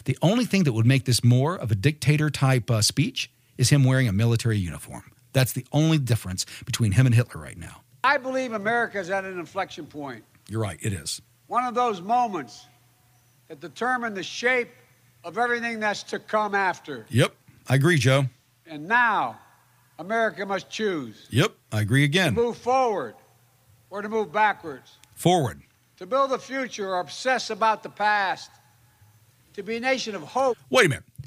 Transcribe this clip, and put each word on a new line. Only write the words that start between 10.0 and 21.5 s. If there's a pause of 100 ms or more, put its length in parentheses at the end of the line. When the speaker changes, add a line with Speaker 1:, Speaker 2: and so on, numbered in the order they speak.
Speaker 1:
You're
right,
it
is. (240)
Speaker 2:
One
of
those
moments (840)
that
determine
the
shape (540)
of
everything
that's
to
come
after.
Speaker 1:
Yep, (360)
I
agree,
Joe. (400)
Speaker 2:
And
now, (600)
America
must
choose.
Speaker 1:
Yep, (200)